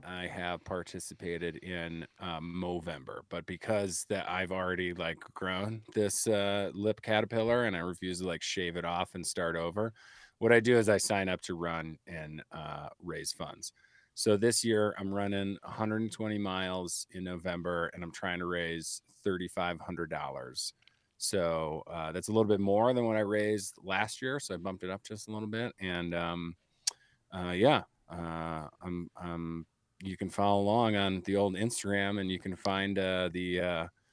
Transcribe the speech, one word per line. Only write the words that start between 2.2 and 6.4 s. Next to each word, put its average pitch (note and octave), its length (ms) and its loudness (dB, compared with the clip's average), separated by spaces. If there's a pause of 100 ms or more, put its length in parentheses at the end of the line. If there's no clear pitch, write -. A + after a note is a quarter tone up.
um, E2+ 340 -6
Movember, F2 720 -6
but E2+ 160 -6
because G2 640 -2
that F#2+ 220 -2
I've F#2 220 0
already, F2+ 420 0
like, E2+ 240 -2 (160)
grown G2 480 -2 (120)
this, G#2 340 2
uh, G2+ 440 2